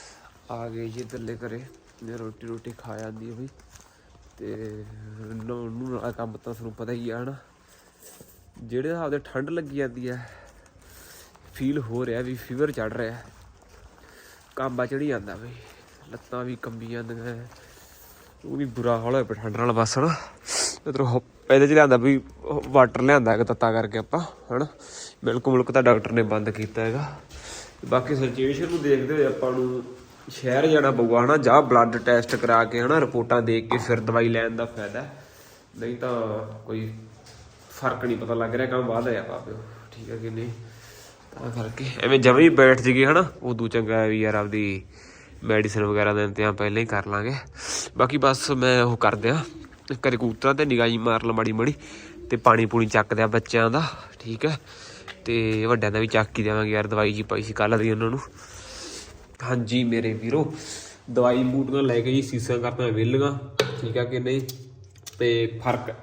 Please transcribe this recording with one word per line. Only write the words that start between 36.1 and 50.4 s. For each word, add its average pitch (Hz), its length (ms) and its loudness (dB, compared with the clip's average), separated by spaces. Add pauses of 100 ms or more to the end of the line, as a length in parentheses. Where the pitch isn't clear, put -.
ਕੋਈ 110 240 -6 (800)
ਫਰਕ 123 340 -4
ਨਹੀਂ 117 140 0
ਪਤਾ 110 160 -4
ਲੱਗ 113 200 -2
ਰਿਹਾ, 127 120 0
ਕੰਮ 127 200 -2
ਵੱਧ 117 220 -2
ਰਿਹਾ 107 140 -2
ਬਾਬਿਓ, 95 340 -10 (360)
ਠੀਕ 113 180 -16
ਹੈ 117 60 -10
ਕਿ 113 140 -10
ਨਹੀਂ? 117 200 -8 (840)
ਤਾਂ 127 200 -10
ਕਰਕੇ 117 320 -8 (180)
ਐਵੇਂ 135 160 4
ਜਮਾਂ 127 220 8
ਹੀ 165 100 12
ਬੈਠ 131 300 8
ਜਾਈਏ, 127 260 4
ਹਨਾ, 165 180 6 (180)
ਉਦੋਂ 117 260 -4
ਚੰਗਾ 113 300 0
ਹੈ 110 100 2
ਵੀ 110 120 0
ਯਾਰ 107 140 0
ਆਪਦੀ 104 480 -2 (600)
ਮੈਡੀਸਨ 107 400 0
ਵਗੈਰਾ 104 280 2
ਦਾ 104 100 0
ਇੰਤਜ਼ਾਮ 104 340 -2
ਪਹਿਲਾਂ 104 240 -2
ਹੀ 117 60 -2
ਕਰ 101 200 -4
ਲਾਂਗੇ। 104 280 -4 (640)
ਬਾਕੀ 131 220 2
ਬਸ 135 340 2
ਮੈਂ 127 300 4
ਉਹ 120 140 2
ਕਰ 107 200 4
ਦਿਆਂ। 117 220 0 (500)
ਘਰੇ 127 280 -2
ਕਬੂਤਰਾਂ 117 380 0